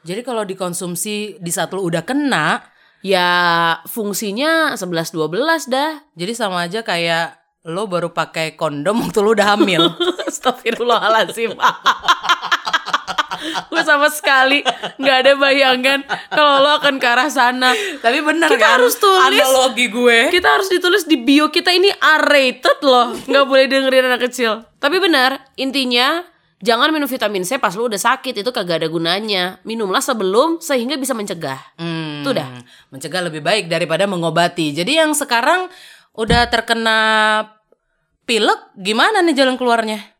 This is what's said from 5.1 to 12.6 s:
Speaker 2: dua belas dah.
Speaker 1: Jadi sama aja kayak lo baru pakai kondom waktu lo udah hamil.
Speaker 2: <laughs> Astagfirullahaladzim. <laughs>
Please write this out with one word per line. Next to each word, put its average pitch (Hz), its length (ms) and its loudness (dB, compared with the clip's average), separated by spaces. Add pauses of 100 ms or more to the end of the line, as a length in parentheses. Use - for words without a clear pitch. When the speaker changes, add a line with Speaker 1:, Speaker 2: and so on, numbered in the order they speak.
Speaker 2:
dua 156 180 -4
belas 285 380 -2
dah. 285 340 -4 (140)
Speaker 1:
Jadi 180 180 -6
sama 190 320 -4
aja 180 160 -6
kayak 170 560 -2 (300)
lo 175 180 -6
baru 175 260 -4
pakai 160 440 -6
kondom 156 440 -2
waktu 175 200 -2
lo 208 160 2
udah 202 160 2
hamil. 208 420 2 (160)
Speaker 2:
<laughs> - 160 -6
Astagfirullahaladzim. 220 1300 -2
<laughs> - 80 -10 (2000)